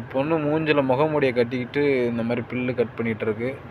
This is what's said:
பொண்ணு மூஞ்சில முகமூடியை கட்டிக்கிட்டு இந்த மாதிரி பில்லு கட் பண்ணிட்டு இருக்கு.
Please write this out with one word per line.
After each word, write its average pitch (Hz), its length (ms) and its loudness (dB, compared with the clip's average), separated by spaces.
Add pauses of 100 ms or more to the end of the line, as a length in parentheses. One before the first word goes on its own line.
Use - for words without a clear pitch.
(140)
பொண்ணு 147 240 2
மூஞ்சில 151 460 2
முகமூடியை 135 500 2
கட்டிக்கிட்டு 123 720 0
இந்த 117 180 0
மாதிரி 117 260 -2
பில்லு 123 260 -2
கட் 117 200 0
பண்ணிட்டு 113 300 -2
இருக்கு. 113 320 -4 (140)